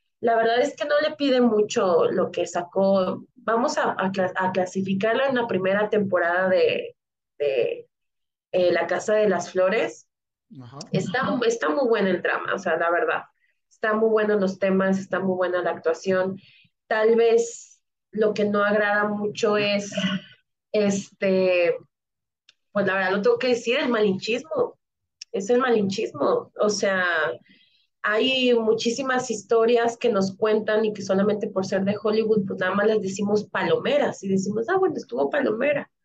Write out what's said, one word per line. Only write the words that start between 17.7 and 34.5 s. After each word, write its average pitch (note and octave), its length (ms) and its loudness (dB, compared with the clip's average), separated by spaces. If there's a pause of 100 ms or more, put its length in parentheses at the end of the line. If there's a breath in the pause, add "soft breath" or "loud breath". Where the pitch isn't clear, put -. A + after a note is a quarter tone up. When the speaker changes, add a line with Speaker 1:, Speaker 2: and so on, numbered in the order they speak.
Speaker 1:
lo G#3 220 0
que G3+ 120 0
no G3+ 180 0
agrada G#3 460 0
mucho G#3 480 -2
es, G3+ 360 -2 (800 loud breath)
este, F#3+ 1040 0 (960)
pues G3 160 -2
la F#3+ 80 0
verdad F#3+ 160 0
lo G3+ 100 0
tengo A#3+ 160 4
que B3 120 -2
decir, A#3+ 280 0
el D4 120 0
malinchismo. A#3 880 -2 (520)
Es G3 200 -4
el B3 80 4
malinchismo. G#3+ 1000 0
O G#3+ 100 2
sea, G3 360 0 (960 soft breath)
hay B3 560 2
muchísimas A#3 720 0
historias A#3 680 2
que A#3+ 120 0
nos F#3+ 260 0
cuentan A3 500 0
y G#3 80 -2
que G3 80 -10
solamente G3+ 480 0
por F#3+ 160 -2
ser F#3+ 180 -2
de G3+ 180 0
Hollywood, G#3+ 460 2
pues F#3+ 120 -8
nada F#3 140 -2
más G3+ 140 0
les A3 140 2
decimos G3+ 420 -2
palomeras F#3+ 800 -2
y G3 60 -6
decimos, G3 400 -2